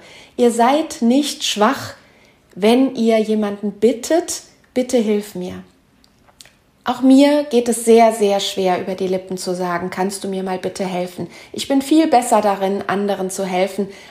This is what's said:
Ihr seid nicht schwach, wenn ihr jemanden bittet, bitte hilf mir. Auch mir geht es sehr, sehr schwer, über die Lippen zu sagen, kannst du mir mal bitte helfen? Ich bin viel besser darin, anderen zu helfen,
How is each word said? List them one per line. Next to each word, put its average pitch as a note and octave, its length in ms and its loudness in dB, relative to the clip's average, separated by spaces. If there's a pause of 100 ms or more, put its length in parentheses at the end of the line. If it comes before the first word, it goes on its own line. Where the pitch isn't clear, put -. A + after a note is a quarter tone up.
(380)
Ihr A#3+ 140 4
seid C4 500 0
nicht C4 420 2
schwach, A3 500 -2 (640)
wenn A#3+ 400 2
ihr A3+ 240 2
jemanden G#3 540 -2
bittet, - 680 0 (320)
bitte B3+ 240 -2
hilf G#3 380 -2
mir. F#3 280 -12 (1200)
Auch B3 180 -4
mir C#4+ 420 6
geht A#3+ 240 0
es A#3 160 -2
sehr, A3+ 300 6
sehr G3+ 260 0
schwer, F#3 420 -2
über F#3+ 140 -6
die F#3 140 -4
Lippen F#3 280 -6
zu F#3 160 -6
sagen, F3+ 360 -4
kannst G3 340 -6
du G3 60 -6
mir F#3+ 120 -6
mal F#3 160 -6
bitte F#3 280 -6
helfen? F3+ 420 -6 (240)
Ich - 160 -10
bin C4+ 140 2
viel D#4 260 4
besser A#3+ 340 4
darin, G3 460 -2
anderen F#3+ 420 -2
zu G3 140 -6
helfen, F#3+ 460 -2 (220)